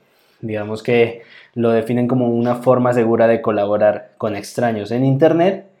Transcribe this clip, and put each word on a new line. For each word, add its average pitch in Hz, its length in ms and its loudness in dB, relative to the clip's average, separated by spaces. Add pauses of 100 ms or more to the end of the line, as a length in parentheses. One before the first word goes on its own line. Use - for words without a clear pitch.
(420)
Digamos 107 400 -8
que 117 400 0 (320)
lo 117 180 0
definen 120 360 0
como 123 220 0
una 120 260 -2
forma 123 380 2
segura 113 340 2
de 113 140 2
colaborar 104 760 0
con 104 180 -4
extraños 107 540 -4
en 123 160 -2
internet 160 640 2 (120)